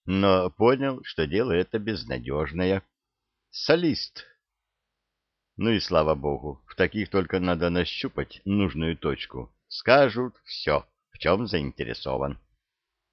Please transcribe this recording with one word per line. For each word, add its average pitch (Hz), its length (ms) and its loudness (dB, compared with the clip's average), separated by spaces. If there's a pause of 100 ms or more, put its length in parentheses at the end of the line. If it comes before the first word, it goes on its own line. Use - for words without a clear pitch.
но 95 420 4
понял, 131 540 2
что - 240 -4
дело 104 260 0
это 92 260 0
безнадёжное. 82 1040 -2 (680)
Солист. - 760 0 (1300)
Ну 113 140 0
и 104 100 2
слава 78 340 2
богу, 71 520 -6
в - 100 -20
таких 95 340 -2
только 95 300 0
надо 87 300 0
нащупать - 720 -4
нужную 85 520 0
точку. 67 560 -6 (160)
Скажут 123 640 4 (100)
всё, - 420 -2 (240)
в - 80 -20
чём 98 280 2
заинтересован. 67 920 -4 (720)